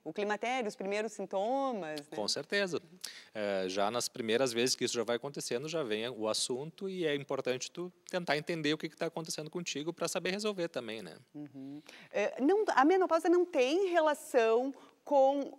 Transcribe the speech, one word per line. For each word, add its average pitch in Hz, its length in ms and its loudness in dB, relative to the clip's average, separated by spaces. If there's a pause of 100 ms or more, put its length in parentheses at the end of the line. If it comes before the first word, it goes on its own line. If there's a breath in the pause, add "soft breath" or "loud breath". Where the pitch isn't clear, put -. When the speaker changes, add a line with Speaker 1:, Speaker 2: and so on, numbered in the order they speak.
Speaker 1:
o 156 100 -10
climatério, 208 560 -2
os 202 80 -8
primeiros 208 360 -2
sintomas, 202 880 -2
né? - 160 -12
Speaker 2:
Com 208 120 -2
certeza. 185 540 -2 (500 loud breath)
É, 101 360 0
já 98 220 2
nas 120 180 -2
primeiras 120 440 0
vezes 120 220 2
que - 100 0
isso 117 100 -2
já 120 100 0
vai 120 120 2
acontecendo, 143 520 -4
já 160 140 -2
vem 110 260 -2
o 110 200 -2
assunto 131 600 -2
e 185 180 -2
é 147 80 2
importante 131 560 -2
tu 175 220 -10 (180)
tentar 170 260 0
entender 156 380 0
o 156 40 -4
que 165 100 -6
que - 80 -12
tá 170 100 -2
acontecendo 160 420 -8
contigo 170 440 -6
pra 170 160 -4
saber 180 220 -2
resolver 196 380 -2
também, 113 340 -6
né? 160 140 -14 (180)
Speaker 1:
Uhum. 139 480 -12 (280 loud breath)
É, - 300 -2
não, 381 280 4
a 262 160 6
menopausa 349 440 4
não 349 160 6
tem 339 460 2
relação 269 840 4 (300 loud breath)
com 277 540 2